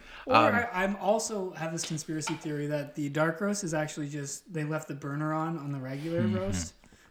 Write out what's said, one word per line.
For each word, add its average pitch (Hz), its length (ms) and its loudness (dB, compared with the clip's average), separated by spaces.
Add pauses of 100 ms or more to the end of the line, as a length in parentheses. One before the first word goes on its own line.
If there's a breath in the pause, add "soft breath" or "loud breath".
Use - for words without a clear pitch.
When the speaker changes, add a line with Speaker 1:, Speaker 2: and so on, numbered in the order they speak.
(260 loud breath)
Speaker 1:
Or 254 80 4
Speaker 2:
Um, 220 200 8
Speaker 1:
I, 240 180 2
I'm 196 240 0
also 202 560 0
have 160 200 -4
this 165 120 -4
conspiracy 156 500 -4
theory 147 340 -4
that 147 260 -2
the 143 160 -2
dark 156 320 2
roast 202 220 0
is 160 100 -2
actually 151 340 -2
just, 143 420 -8
they 156 140 -2
left 151 240 -2
the 156 60 -4
burner 147 400 -2
on, 160 240 0
on 143 140 -4
the 139 60 -2
regular 143 440 0
Speaker 2:
Mm-hmm. 110 140 4
Speaker 1:
roast. 185 360 -2 (380 soft breath)